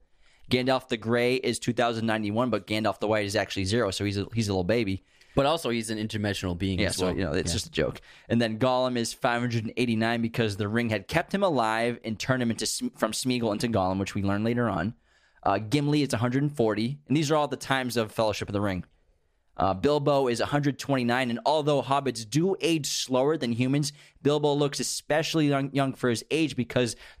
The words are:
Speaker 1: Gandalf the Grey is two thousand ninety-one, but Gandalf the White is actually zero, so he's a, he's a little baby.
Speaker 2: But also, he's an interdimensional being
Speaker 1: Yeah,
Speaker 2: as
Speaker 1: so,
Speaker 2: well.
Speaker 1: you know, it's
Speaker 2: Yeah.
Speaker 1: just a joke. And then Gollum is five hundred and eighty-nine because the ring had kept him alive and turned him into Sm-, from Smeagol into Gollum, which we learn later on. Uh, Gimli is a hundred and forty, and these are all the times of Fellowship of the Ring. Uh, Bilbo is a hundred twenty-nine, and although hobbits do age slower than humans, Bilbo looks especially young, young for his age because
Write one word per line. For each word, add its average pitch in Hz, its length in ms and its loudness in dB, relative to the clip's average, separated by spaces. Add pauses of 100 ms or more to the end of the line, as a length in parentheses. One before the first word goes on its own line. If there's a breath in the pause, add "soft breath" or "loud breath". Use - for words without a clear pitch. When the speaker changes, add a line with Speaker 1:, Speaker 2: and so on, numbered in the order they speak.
(500 soft breath)
Speaker 1:
Gandalf 127 400 0
the 120 80 -2
Grey 120 380 2
is 120 240 -2
two - 120 -2
thousand 113 340 0
ninety-one, 110 440 0
but 104 180 -2
Gandalf 107 320 -2
the 107 80 -2
White 107 180 2
is 98 120 -2
actually 98 280 -2
zero, 107 260 0
so 101 120 -4
he's 101 140 -2
a, 98 160 -4
he's 110 160 -2
a - 20 0
little 92 140 0
baby. 98 400 0 (280 soft breath)
Speaker 2:
But 139 120 2
also, 151 240 0
he's 113 200 -2
an 113 80 -4
interdimensional 104 600 -2
being 95 220 -2
Speaker 1:
Yeah, 98 80 0
Speaker 2:
as - 100 -4
Speaker 1:
so, 92 80 0
Speaker 2:
well. 90 100 0
Speaker 1:
you 95 80 -2
know, 76 80 -2
it's 82 200 -2
Speaker 2:
Yeah. - 20 -2
Speaker 1:
just - 140 -4
a - 40 -18
joke. - 300 -2 (260 loud breath)
And 117 140 2
then 110 180 -2
Gollum 127 380 2
is 117 160 -2
five 120 260 0
hundred 117 240 -2
and 110 140 -6
eighty-nine 117 440 0
because 113 360 0
the 104 100 -2
ring 117 220 0
had 104 180 -2
kept - 260 -2
him 196 100 0
alive 117 600 0
and 110 160 -6
turned 127 240 0
him 117 80 2
into 107 140 -2
Sm-, - 220 -4 (100)
from 110 160 0
Smeagol 120 400 0
into 117 160 -2
Gollum, 95 280 2
which 98 160 -2
we 101 100 -2
learn 101 200 0
later 117 240 2
on. 95 260 -2 (480 soft breath)
Uh, 98 160 2
Gimli 143 440 2
is 135 100 0
a 110 60 0
hundred 123 260 0
and 147 100 0
forty, 113 540 0
and 131 80 2
these 151 160 2
are 156 60 4
all 147 100 2
the 131 80 -4
times 123 400 -2
of 110 160 0
Fellowship 107 380 0
of 101 40 -8
the 101 60 0
Ring. 95 240 -2 (760)
Uh, 95 160 2
Bilbo 139 540 2
is 117 140 0
a 101 40 0
hundred 143 340 0
twenty-nine, 127 500 0
and 117 160 -2
although 147 360 2
hobbits 123 480 -2
do 175 320 2
age 160 260 0
slower 135 500 0
than 123 140 -2
humans, 135 420 0 (280 loud breath)
Bilbo 147 320 2
looks 143 260 0
especially 151 680 0
young, 139 240 2
young 135 220 0
for - 160 0
his 113 220 0
age 147 240 0
because 123 400 0 (240 loud breath)